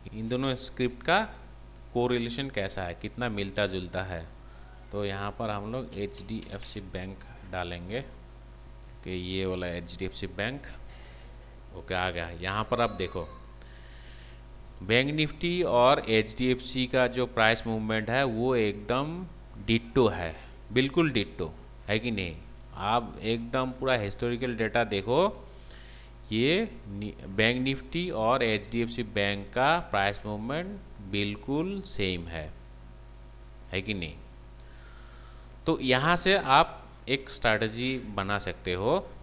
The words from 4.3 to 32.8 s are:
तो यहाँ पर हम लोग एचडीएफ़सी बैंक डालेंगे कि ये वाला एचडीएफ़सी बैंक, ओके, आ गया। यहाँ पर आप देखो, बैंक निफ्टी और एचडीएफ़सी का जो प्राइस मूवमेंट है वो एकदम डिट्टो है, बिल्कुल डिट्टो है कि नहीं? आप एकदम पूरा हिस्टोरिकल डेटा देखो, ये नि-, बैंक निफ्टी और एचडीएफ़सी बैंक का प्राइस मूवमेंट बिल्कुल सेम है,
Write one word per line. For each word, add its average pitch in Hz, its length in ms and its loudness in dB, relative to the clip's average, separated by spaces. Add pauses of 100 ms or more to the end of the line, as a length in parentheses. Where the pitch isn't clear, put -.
तो 101 140 -2
यहाँ 101 260 -2
पर 113 180 -2
हम 104 220 -4
लोग 127 260 -6
एचडीएफ़सी 101 880 -6
बैंक 92 400 -8 (280)
डालेंगे 90 500 -4 (1000)
कि 90 80 -6
ये 92 340 0
वाला 90 220 0
एचडीएफ़सी 87 600 -4
बैंक, 104 340 -4 (1120)
ओके, 90 180 -6
आ 92 160 2
गया। 85 220 -4
यहाँ 95 320 -2
पर 120 180 2
आप 113 100 4
देखो, 90 360 -4 (1600)
बैंक 123 280 4
निफ्टी 175 520 2
और 127 460 8
एचडीएफ़सी 127 800 4
का 127 200 6
जो 120 200 2
प्राइस 113 400 6
मूवमेंट 110 420 0
है 131 160 4
वो 120 300 2
एकदम 120 720 0 (420)
डिट्टो 113 400 6
है, 87 280 0 (380)
बिल्कुल 135 380 4
डिट्टो 95 420 0 (340)
है 107 120 4
कि 120 120 -2
नहीं? 90 240 -2 (400)
आप 107 460 0
एकदम 117 500 0
पूरा 131 260 2
हिस्टोरिकल 120 580 0
डेटा 113 300 4
देखो, 117 560 2 (880)
ये 156 380 4 (200)
नि-, 101 240 -6 (140)
बैंक 110 340 4
निफ्टी 135 500 0
और 120 320 4
एचडीएफ़सी 113 600 0
बैंक 101 480 0
का 143 240 6 (140)
प्राइस 101 340 4
मूवमेंट 143 540 -4 (320)
बिल्कुल 139 760 0
सेम 90 400 0
है, 80 240 -6 (1200)